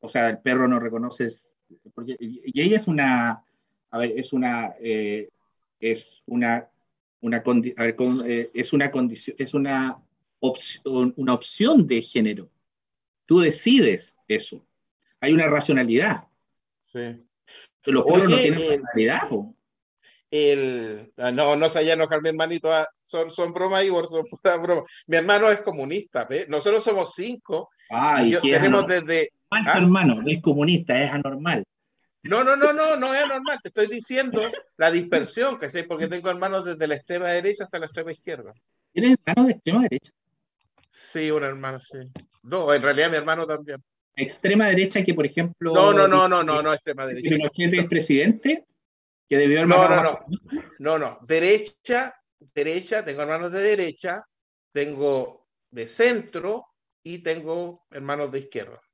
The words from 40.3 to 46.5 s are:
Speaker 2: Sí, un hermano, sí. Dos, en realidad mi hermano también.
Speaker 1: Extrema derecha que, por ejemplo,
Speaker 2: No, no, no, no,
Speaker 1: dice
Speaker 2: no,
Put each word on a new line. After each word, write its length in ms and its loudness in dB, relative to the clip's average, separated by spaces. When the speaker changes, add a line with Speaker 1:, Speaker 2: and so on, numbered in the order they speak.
Speaker 2:
Sí, 420 -8
un 120 0
hermano, 380 -8
sí. 180 -20
Dos, 320 2
en 80 4
realidad 280 2
mi 60 0
hermano 300 -2
también. 360 -8
Speaker 1:
Extrema 520 2
derecha 360 2
que, 100 2
por 120 0
ejemplo, 460 -4
Speaker 2:
No, 200 8
no, 160 8
no, 200 6
no, 140 2
Speaker 1:
dice 40 -2
Speaker 2:
no, 160 0